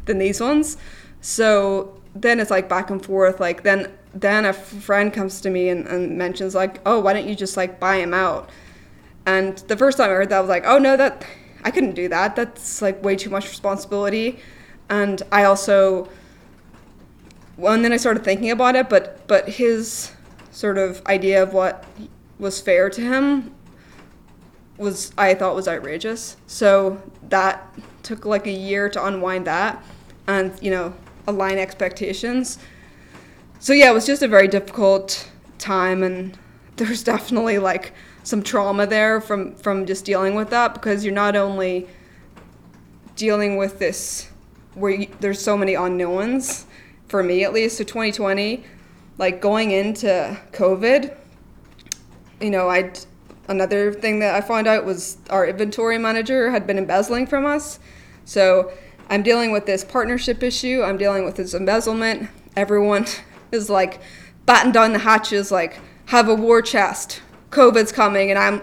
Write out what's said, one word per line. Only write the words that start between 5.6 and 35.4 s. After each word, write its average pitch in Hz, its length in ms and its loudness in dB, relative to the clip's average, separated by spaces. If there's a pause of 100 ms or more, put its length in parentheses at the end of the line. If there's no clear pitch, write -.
and, 175 180 -4
and 175 300 -4
mentions, 185 360 -6
like, 190 320 -2
"Oh, 220 140 2
why 196 140 2
don't 208 140 -4
you 208 60 -4
just, 190 240 -8
like, 185 220 -4
buy 190 160 0
him 175 180 -2
out?" 180 360 -2 (760)
And 190 320 0 (120)
the 214 80 -2
first 269 200 4
time 220 120 4
I 190 40 2
heard 190 160 0
that, 196 80 2
I 190 40 2
was 185 80 0
like, 175 160 0
"Oh, 262 120 6
no, 269 200 4
that, - 280 0 (380)
I - 80 -2
couldn't 202 240 0
do 175 140 -4
that. 185 260 0
That's, - 460 -6
like, 196 220 -2
way 196 120 0
too 196 140 -6
much 196 180 -6
responsibility." 202 920 -4 (500)
And 202 420 -2
I 202 140 4
also, 196 640 4 (1500)
well, 196 160 2
and 226 100 4
then 233 80 4
I 233 60 2
started 226 260 0
thinking 202 280 0
about 247 240 4
it, 254 140 2
but, - 380 0
but - 220 2
his 226 600 -2 (400)
sort 202 260 -4
of 185 300 -2
idea 190 340 2
of 190 120 0
what 185 300 0 (540)
was 196 240 -8
fair 185 300 4
to 233 100 -8
him 262 540 0 (1200)
was, 202 400 -6
I 196 160 4
thought 190 220 -2
was 190 120 -4
outrageous. 170 800 -8
So 196 560 2 (280)
that 190 340 0 (400)
took, 220 220 -12
like, 208 200 -2
a 208 60 -6
year 196 380 -4
to 202 140 -6
unwind 185 440 -4
that 170 360 -4 (440)
and, 190 340 -2
you 202 80 -4
know, 180 240 -4 (340)
align 190 300 -2
expectations. 196 1000 -6 (1040)
So - 120 0
yeah, 277 180 10
it 233 40 6
was 220 120 2
just 277 180 0
a 262 40 2
very 196 200 8
difficult 196 800 0 (280)